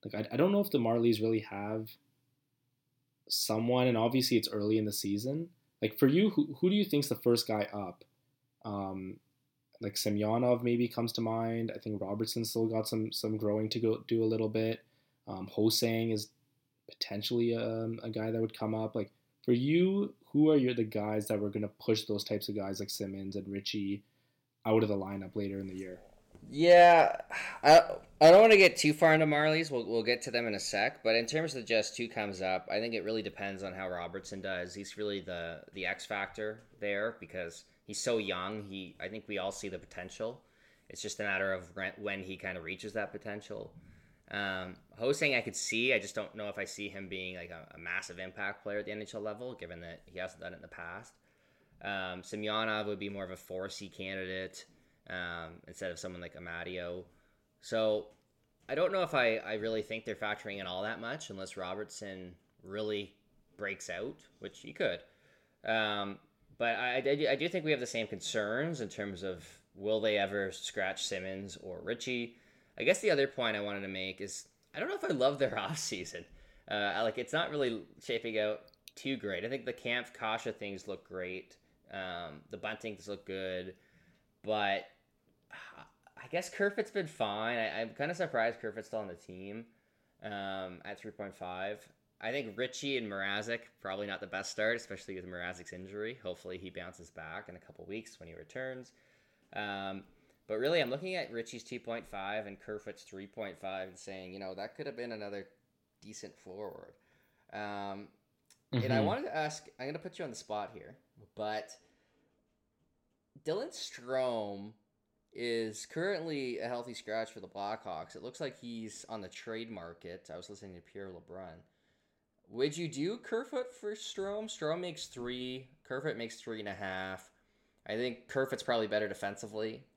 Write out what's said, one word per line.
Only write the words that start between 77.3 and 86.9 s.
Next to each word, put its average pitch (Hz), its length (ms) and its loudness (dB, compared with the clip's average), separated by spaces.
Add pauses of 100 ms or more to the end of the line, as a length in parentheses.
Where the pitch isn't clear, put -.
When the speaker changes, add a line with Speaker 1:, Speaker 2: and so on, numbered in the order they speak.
Speaker 2:
not 160 180 0
really 127 320 0 (200)
shaping 113 360 -2
out 107 220 0 (340)
too 135 220 -4
great. 98 280 -4
I 113 40 -4
think 127 160 -6
the 123 80 -4
Kampf 120 420 -4
Kasha 113 380 -4
things 98 340 -10
look 95 200 -10
great. 92 500 -8 (360)
Um, 87 480 -8 (100)
the - 60 -10
Buntings 107 520 -8
look 101 180 -8
good, 92 480 -4 (720)
but, 101 420 0 (640)
uh, - 320 -18 (340)
I - 140 -18
guess 175 180 -2
Kerfoot's 202 440 0